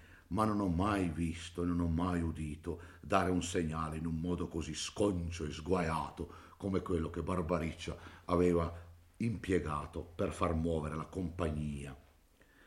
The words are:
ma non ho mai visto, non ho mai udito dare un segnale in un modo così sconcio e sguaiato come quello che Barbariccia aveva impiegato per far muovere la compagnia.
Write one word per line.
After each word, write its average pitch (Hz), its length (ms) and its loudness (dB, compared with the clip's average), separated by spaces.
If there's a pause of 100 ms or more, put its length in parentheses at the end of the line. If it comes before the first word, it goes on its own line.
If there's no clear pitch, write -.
(300)
ma 104 140 2
non 104 160 4
ho 101 80 4
mai 92 400 4
visto, 85 560 -2
non 87 160 2
ho 87 80 2
mai 85 340 2
udito 78 600 -4 (180)
dare 92 300 4
un 90 140 2
segnale 80 540 0
in 78 100 -2
un 80 80 0
modo 87 320 0
così 78 260 -4
sconcio 85 720 0
e 73 60 -4
sguaiato 80 800 -2 (240)
come 95 240 0
quello 82 300 0
che 87 100 -4
Barbariccia 82 720 -2 (300)
aveva 87 480 4 (440)
impiegato 85 1000 -2
per 90 180 0
far 85 220 2
muovere 80 400 0
la 78 100 -4
compagnia. 76 920 -4 (720)